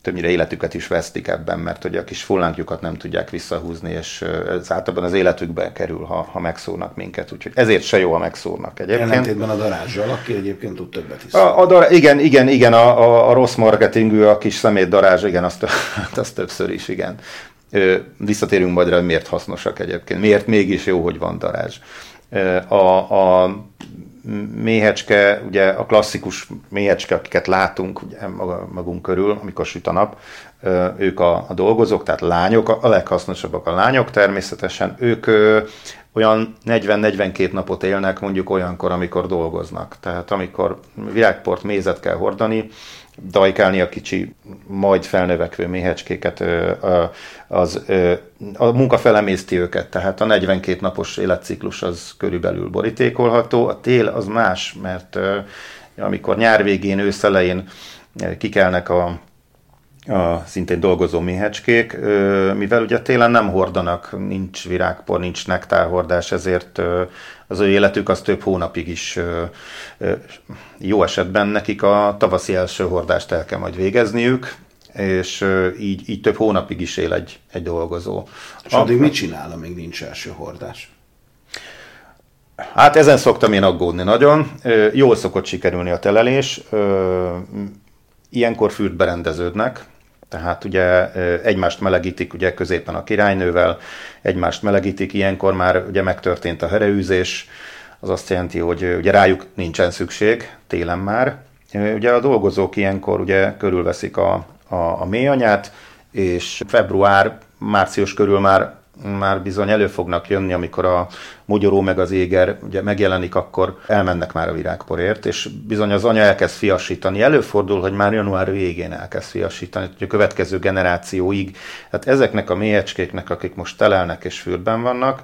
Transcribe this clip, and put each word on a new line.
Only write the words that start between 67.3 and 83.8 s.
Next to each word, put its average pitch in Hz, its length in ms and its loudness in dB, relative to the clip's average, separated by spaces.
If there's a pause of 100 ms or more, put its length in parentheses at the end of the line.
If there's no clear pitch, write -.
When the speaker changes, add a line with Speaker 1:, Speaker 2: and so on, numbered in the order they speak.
Speaker 1:
az 95 120 -8
ő 101 80 4
életük 98 420 2
az 92 120 0
több 98 200 -2
hónapig 87 460 -4
is, - 280 -10
ö, 85 280 -4 (540)
ö, 92 160 -2 (640)
jó 95 260 0
esetben 95 440 0
nekik 104 360 -2
a 104 360 4
tavaszi 92 360 0
első 92 280 -2
hordást 87 480 -2
el 82 140 -4
kell 95 140 -8
majd 87 160 -8
végezniük, 117 800 0 (380)
és, 95 480 -4
ö, 95 260 0 (120)
így, 98 300 -6
így 98 120 -8
több - 140 2
hónapig 95 460 0
is - 160 -6
él 87 160 -2
egy, 87 260 -6 (120)
egy 87 120 -10
dolgozó. 87 640 -8 (380)
Speaker 2:
És - 80 -6
addig 120 240 2
Speaker 1:
A- 131 40 4
Speaker 2:
mit 147 120 4
csinál, 80 380 -8
amíg 85 240 -14
nincs 85 280 -12
első - 260 -14
hordás? - 640 -16 (1800)
Speaker 1:
Hát 143 220 8
ezen 147 220 8
szoktam 110 360 4
én 98 100 4
aggódni 90 400 2